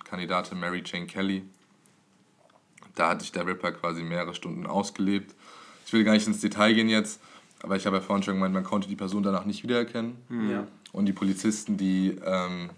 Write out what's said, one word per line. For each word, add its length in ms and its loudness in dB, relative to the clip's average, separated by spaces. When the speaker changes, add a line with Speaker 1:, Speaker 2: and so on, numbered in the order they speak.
Speaker 1:
Kandidatin 560 -4
Mary 240 -4
Jane 220 -8
Kelly, 360 -2
da 160 2
hat 120 0
sich 100 -10
der 140 -2
Ripper 260 -2
quasi 300 -4
mehrere 320 -4
Stunden 320 -8
ausgelebt. 680 -2
Ich 60 -10
will 120 8
gar 80 6
nicht 140 6
ins 140 0
Detail 340 4
gehen 140 6
jetzt, 320 2
aber 140 -2
ich 100 0
habe 100 2
ja 60 0
vorhin 200 0
schon 120 0
gemeint, 180 2
man 120 0
konnte 240 -2
die 80 -6
Person 260 -2
danach 220 0
nicht 180 -4
wiedererkennen. 540 -2
Speaker 2:
Mhm. 220 -2
Speaker 3:
Ja. 160 -2
Speaker 1:
Und 140 2
die 60 2
Polizisten, 640 0
die, 480 2
ähm, 540 -2